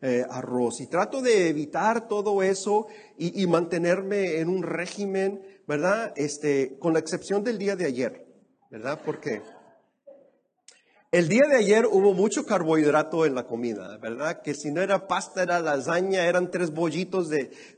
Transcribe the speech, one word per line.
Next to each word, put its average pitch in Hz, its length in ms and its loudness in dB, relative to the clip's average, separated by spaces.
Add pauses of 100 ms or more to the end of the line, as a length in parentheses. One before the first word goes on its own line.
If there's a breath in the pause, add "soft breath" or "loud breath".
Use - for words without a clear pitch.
eh, 123 280 0
arroz. 123 500 -4
Y 131 80 -10
trato 214 340 -2
de 214 280 4
evitar 175 580 -2
todo 208 340 0
eso 202 460 0 (300 loud breath)
y, 175 260 -2
y 185 40 2
mantenerme 175 920 0
en 165 80 0
un 185 160 -2
régimen, 190 800 -4 (260 loud breath)
¿verdad? 185 480 0
Este, 143 640 0
con 165 140 2
la 160 60 4
excepción 190 440 -4
del 226 140 -2
día 196 180 -2
de 180 100 -2
ayer, 123 400 -4 (460)
¿verdad? 131 320 -8
Porque 135 380 -6 (1700 soft breath)
el 170 160 4
día 247 220 6
de 277 80 6
ayer 214 280 6
hubo 196 280 6
mucho 214 320 0
carbohidrato 156 800 2
en 139 100 2
la 120 120 -6
comida, 107 500 -6
¿verdad? 123 440 -6
Que 147 120 -6
si 147 180 -8
no 160 100 -2
era 190 260 0
pasta, 185 360 -2
era 175 160 2
lasaña, 170 680 0
eran 175 220 2
tres 175 220 -4
bollitos 170 560 -2
de, 147 240 -2 (260 loud breath)